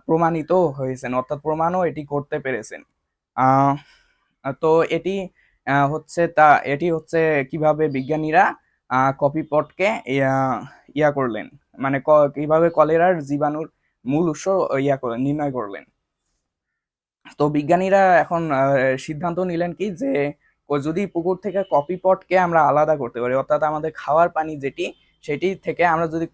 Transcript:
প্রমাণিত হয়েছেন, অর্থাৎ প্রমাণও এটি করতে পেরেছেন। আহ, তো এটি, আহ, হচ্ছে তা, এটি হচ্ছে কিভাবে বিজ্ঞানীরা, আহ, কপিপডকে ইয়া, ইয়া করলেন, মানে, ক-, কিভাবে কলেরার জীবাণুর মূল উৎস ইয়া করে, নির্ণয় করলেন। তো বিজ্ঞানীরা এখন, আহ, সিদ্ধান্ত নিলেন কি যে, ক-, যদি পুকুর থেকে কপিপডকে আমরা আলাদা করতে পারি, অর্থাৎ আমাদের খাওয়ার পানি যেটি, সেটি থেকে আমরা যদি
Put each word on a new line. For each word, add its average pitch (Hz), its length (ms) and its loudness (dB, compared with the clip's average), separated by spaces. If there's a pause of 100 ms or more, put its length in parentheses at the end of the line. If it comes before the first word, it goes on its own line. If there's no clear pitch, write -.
প্রমাণিত 165 460 0
হয়েছেন, 135 640 0
অর্থাৎ 127 280 -4
প্রমাণও 165 440 -2
এটি 156 200 -6
করতে 143 340 -6
পেরেছেন। 110 420 -8 (540)
আহ, 135 380 4 (880)
তো 160 100 2 (120)
এটি, 165 320 -4 (520)
আহ, 139 200 2
হচ্ছে 156 400 -4
তা, 151 220 6 (140)
এটি 143 280 -2
হচ্ছে 160 280 -2 (320)
কিভাবে 151 360 0
বিজ্ঞানীরা, 156 560 0 (460)
আহ, 131 280 2
কপিপডকে 151 720 -2 (160)
ইয়া, 135 300 0 (600)
ইয়া 147 160 2
করলেন, 117 360 -4 (320)
মানে, 135 200 -2
ক-, 151 360 4
কিভাবে 156 340 2
কলেরার 165 540 2
জীবাণুর 151 440 -4 (380)
মূল 151 240 0
উৎস - 160 -6 (340)
ইয়া 139 180 0
করে, 117 200 -6
নির্ণয় 143 340 -2
করলেন। 101 320 -8 (1500)
তো 147 120 0
বিজ্ঞানীরা 175 520 2 (180)
এখন, 170 220 0 (100)
আহ, 135 240 2 (220)
সিদ্ধান্ত 165 420 -6
নিলেন 175 340 -4
কি 196 180 -6
যে, 247 200 -6 (580)
ক-, 143 100 0
যদি 160 260 -2
পুকুর 175 320 -4
থেকে 190 240 -4 (100)
কপিপডকে 180 680 0
আমরা 170 220 4
আলাদা 147 340 4
করতে 117 260 -6
পারি, 123 120 0
অর্থাৎ 139 300 0
আমাদের 156 320 -2
খাওয়ার 165 340 2
পানি 156 280 -4
যেটি, 139 280 -6 (380)
সেটি 147 320 -4
থেকে 165 300 -4
আমরা 165 220 0
যদি 160 260 -4